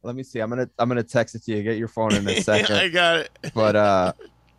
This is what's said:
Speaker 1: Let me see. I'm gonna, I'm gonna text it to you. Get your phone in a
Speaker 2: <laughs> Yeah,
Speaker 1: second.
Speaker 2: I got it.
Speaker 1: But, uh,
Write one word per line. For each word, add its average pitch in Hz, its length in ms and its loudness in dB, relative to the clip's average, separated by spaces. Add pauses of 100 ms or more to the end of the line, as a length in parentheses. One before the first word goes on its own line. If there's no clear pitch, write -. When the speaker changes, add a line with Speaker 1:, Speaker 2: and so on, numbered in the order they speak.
Speaker 1:
Let 123 100 -10
me 131 80 -10
see. 123 180 -12
I'm 110 100 -4
gonna, 120 180 -4 (100)
I'm 120 100 0
gonna 120 140 0
text 117 320 -2
it 117 120 -14
to 110 100 -2
you. 104 80 -2
Get 113 140 -2
your 113 100 -6
phone 110 260 -2
in 101 140 -2
a 98 40 0
Speaker 2:
<laughs> - 20 -2
Yeah, 107 80 0
Speaker 1:
second. 104 340 2
Speaker 2:
I 185 120 0
got 170 320 2
it. - 100 -8 (240)
Speaker 1:
But, 107 200 2
uh, 98 380 4 (460)